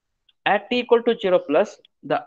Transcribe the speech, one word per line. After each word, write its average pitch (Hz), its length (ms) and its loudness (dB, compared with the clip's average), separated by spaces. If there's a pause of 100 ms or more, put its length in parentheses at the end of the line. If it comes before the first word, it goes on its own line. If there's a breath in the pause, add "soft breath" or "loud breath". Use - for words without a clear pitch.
(460)
At 202 240 -2
t 247 80 0
equal 233 240 2
to 233 160 0
zero 180 200 2
plus, 175 400 -2 (240)
the 147 240 -4